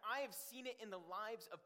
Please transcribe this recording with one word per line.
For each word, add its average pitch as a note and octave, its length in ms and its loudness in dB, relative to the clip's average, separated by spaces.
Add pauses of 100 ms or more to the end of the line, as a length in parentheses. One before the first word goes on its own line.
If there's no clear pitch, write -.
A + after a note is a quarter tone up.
I C4 160 6
have A3 140 0
seen B3+ 340 -2
it B3 80 -2
in A3 140 -4
the F#3 180 -2
lives G#3+ 400 0
of E3+ 160 -4